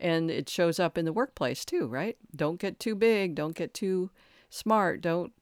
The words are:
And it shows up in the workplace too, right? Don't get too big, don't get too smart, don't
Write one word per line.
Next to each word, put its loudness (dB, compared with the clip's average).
And 2
it -4
shows 2
up 0
in 0
the -2
workplace -2
too, -2
right? -4
Don't -2
get -6
too -2
big, 4
don't -2
get -6
too -2
smart, 2
don't 0